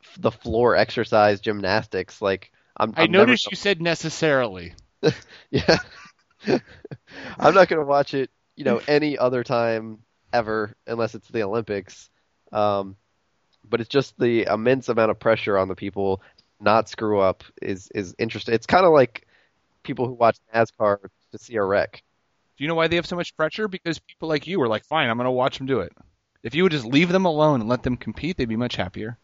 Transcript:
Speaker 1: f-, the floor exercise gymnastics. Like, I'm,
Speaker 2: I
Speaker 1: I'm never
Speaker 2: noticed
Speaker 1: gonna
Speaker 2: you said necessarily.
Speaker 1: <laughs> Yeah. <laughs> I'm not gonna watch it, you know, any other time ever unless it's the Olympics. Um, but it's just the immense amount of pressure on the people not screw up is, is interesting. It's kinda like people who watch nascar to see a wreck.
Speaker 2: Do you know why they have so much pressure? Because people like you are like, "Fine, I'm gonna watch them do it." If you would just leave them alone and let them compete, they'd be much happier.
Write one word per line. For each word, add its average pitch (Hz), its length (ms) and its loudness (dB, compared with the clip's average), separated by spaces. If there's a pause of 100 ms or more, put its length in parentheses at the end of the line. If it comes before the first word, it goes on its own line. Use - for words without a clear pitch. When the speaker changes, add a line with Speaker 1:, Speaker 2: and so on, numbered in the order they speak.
Speaker 1:
f-, - 160 -20
the 110 120 0
floor 117 440 0
exercise 104 640 2
gymnastics. 101 800 -4
Like, 98 320 -2 (240)
I'm, 226 220 -4
Speaker 2:
I 165 60 2
Speaker 1:
I'm 165 80 2
never 196 160 6
Speaker 2:
noticed 240 180 0
Speaker 1:
gonna 202 60 -10
Speaker 2:
you 196 60 -10
said 202 240 -2
necessarily. 139 920 -2 (300)
Speaker 1:
<laughs> 156 100 2 (380)
Yeah. - 260 2 (680)
<laughs> - 140 0 (800)
I'm 151 140 4
not 185 160 8
gonna 156 160 -2
watch 143 280 0
it, 135 160 -2 (260)
you 151 100 -14
know, 120 220 2
any 147 300 2
other 127 260 0
time 113 560 -2 (320)
ever 110 440 -2 (100)
unless 113 300 -4
it's 107 140 -16
the 113 140 -2
Olympics. 101 680 -6 (420)
Um, 101 440 -2 (720)
but 117 140 -2
it's 113 80 -10
just - 300 -2
the 117 240 2
immense 120 460 0
amount 113 220 2
of - 80 -4
pressure 110 380 0
on 95 120 2
the 92 60 -6
people 98 460 -4 (380)
not 107 300 2
screw 104 300 -2
up 95 240 0 (180)
is, 95 340 -10
is 90 240 -8
interesting. 117 340 -4
It's 113 140 -2
kinda 185 220 4
like 143 360 4 (580)
people 131 220 -4
who 127 80 -6
watch 117 240 2 (160)
nascar 110 440 0 (340)
to 110 60 -18
see 120 180 -14
a 104 80 0
wreck. 95 400 -2 (540)
Speaker 2:
Do 131 60 -8
you 147 40 -4
know 165 80 -2
why 165 120 0
they 165 100 0
have 170 100 -4
so 180 80 -8
much 175 200 -8
pressure? 156 320 -4
Because 170 320 -8
people - 300 -14
like 151 180 -2
you 180 140 -2
are 123 60 2
like, 107 180 -2
"Fine, 151 240 0
I'm 113 80 -2
gonna 123 140 -2
watch 127 260 -2
them 135 100 -10
do 131 120 0
it." 87 140 -8 (500)
If 120 120 -8
you 175 80 2
would 185 100 4
just 135 120 -4
leave 147 240 2
them 190 160 2
alone 151 360 2
and 107 80 -4
let 123 140 -2
them 123 140 -2
compete, 147 400 -8
they'd 135 120 -2
be 110 80 -2
much 120 180 -4
happier. 107 480 -8